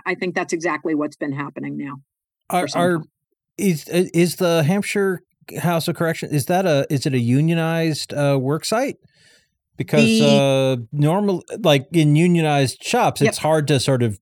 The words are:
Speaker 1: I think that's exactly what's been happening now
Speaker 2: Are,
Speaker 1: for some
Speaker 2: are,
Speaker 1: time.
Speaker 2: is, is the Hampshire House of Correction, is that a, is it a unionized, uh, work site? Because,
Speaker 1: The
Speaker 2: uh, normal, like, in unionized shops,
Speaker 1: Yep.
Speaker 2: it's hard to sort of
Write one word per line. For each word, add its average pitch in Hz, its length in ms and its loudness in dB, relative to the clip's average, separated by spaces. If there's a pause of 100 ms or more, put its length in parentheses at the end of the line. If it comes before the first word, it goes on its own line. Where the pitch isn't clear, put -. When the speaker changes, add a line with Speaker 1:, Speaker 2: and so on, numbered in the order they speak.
Speaker 1:
I 185 80 -4
think 180 180 -6
that's 180 200 -4
exactly 160 420 -4
what's 147 200 -4
been 147 180 -8
happening 143 440 -10
now 139 200 -12 (520)
Speaker 2:
Are, 180 140 -2
Speaker 1:
for 147 60 -6
some 170 120 -2
Speaker 2:
are, 175 160 0
Speaker 1:
time. 156 60 -8 (540)
Speaker 2:
is, 180 300 -2
is 175 500 0
the 170 260 2
Hampshire 196 580 0 (380)
House 170 280 0
of 170 80 -2
Correction, - 360 -4
is 143 160 0
that 185 180 0
a, 143 240 2
is 139 160 -2
it 143 80 0
a 127 60 0
unionized, 160 920 0
uh, 143 280 0
work 143 240 -4
site? 247 320 -2 (800)
Because, 226 420 2
Speaker 1:
The 135 600 4
Speaker 2:
uh, 117 120 -10
normal, 170 520 0 (160)
like, 143 340 2
in 151 220 4
unionized 156 680 2
shops, 226 380 0
Speaker 1:
Yep. 214 80 0
Speaker 2:
it's - 100 -6
hard 160 300 0
to 143 100 4
sort 127 240 0
of 107 180 -2